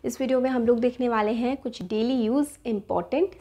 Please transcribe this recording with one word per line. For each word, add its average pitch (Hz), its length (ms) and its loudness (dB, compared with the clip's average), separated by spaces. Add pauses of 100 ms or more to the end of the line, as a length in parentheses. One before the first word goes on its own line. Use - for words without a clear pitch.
इस 240 160 -6
वीडियो 262 200 2
में 262 100 2
हम 247 160 2
लोग 240 120 4
देखने 247 300 0
वाले 214 240 2
हैं 240 240 0
कुछ 254 260 -10
डेली 220 320 0
यूज़ 262 340 2 (180)
इंपॉर्टेंट 233 640 -2 (100)